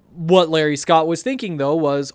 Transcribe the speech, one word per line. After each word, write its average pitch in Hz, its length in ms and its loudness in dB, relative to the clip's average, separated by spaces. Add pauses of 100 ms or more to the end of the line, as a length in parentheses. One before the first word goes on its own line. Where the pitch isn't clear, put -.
(160)
what 175 340 2
Larry 151 280 0
Scott 160 300 2
was 165 140 -2
thinking, 240 360 -6
though, 143 180 0
was, 143 400 -2